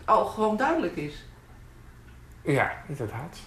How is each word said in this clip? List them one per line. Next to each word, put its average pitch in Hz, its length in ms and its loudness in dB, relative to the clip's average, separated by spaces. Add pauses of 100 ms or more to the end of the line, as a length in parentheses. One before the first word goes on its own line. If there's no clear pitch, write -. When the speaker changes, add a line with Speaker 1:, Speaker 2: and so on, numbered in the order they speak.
Speaker 1:
al - 200 6
gewoon 214 320 2
duidelijk 294 380 2
is? 147 300 -6 (1160)
Speaker 2:
Ja, 135 280 2 (160)
inderdaad. 131 600 -8